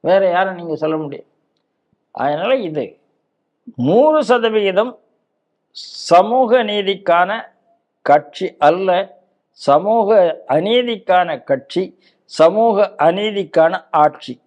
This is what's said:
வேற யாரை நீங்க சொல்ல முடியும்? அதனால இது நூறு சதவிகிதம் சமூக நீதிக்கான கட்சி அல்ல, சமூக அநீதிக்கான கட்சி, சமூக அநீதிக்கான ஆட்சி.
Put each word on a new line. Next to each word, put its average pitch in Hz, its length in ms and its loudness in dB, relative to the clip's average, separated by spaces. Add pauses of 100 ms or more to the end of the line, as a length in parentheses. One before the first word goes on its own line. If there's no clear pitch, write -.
வேற 190 160 2 (120)
யாரை 190 160 0 (100)
நீங்க 160 200 -8
சொல்ல 156 220 -4
முடியும்? 143 260 -14 (920)
அதனால 160 340 -2 (140)
இது 151 140 -6 (1040)
நூறு 302 300 4 (100)
சதவிகிதம் 220 640 0 (1160)
சமூக 226 500 4 (100)
நீதிக்கான 196 640 0 (800)
கட்சி 151 380 0 (200)
அல்ல, 185 220 2 (800)
சமூக 196 420 2 (460)
அநீதிக்கான 190 760 0 (200)
கட்சி, 143 340 -4 (560)
சமூக 196 480 2 (200)
அநீதிக்கான 185 680 0 (300)
ஆட்சி. 151 300 -4 (140)